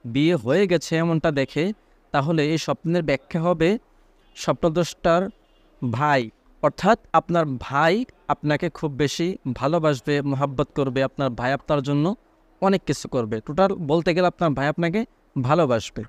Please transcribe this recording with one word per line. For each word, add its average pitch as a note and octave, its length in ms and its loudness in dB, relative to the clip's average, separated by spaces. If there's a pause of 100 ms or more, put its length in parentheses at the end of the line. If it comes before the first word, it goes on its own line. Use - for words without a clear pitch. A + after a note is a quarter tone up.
বিয়ে D3 380 2
হয়ে D#3 280 2
গেছে E3 200 0 (120)
এমনটা E3 260 2 (100)
দেখে, C#3+ 240 -2 (500)
তাহলে D3+ 280 0 (120)
এই D#3 120 0
স্বপ্নের D#3+ 440 -2
ব্যাখ্যা D3 380 -2
হবে E3+ 220 2 (680)
স্বপ্নদ্রষ্টার E3+ 840 0 (600)
ভাই, C3 400 2 (420)
অর্থাৎ F#3 340 2 (220)
আপনার E3+ 260 0 (220)
ভাই D#3 260 2 (400)
আপনাকে D3+ 340 -2 (100)
খুব D3+ 140 -4 (120)
বেশি E3 240 -2 (320)
ভালোবাসবে, D3 560 0 (160)
মোহাব্বত C#3 460 -2
করবে, C3+ 220 0 (100)
আপনার C3+ 200 -2 (100)
ভাই B2+ 200 -2
আপনার D3 280 -2
জন্য C#3+ 180 2 (560)
অনেক F#3+ 280 2
কিছু - 160 -4 (100)
করবে। A2+ 200 -2 (120)
টোটাল F#3+ 240 2 (200)
বলতে E3+ 240 2
গেলে F3+ 180 2
আপনার E3 240 0
ভাই C#3 160 0
আপনাকে E3+ 260 0 (360)
ভালোবাসবে। B2+ 720 0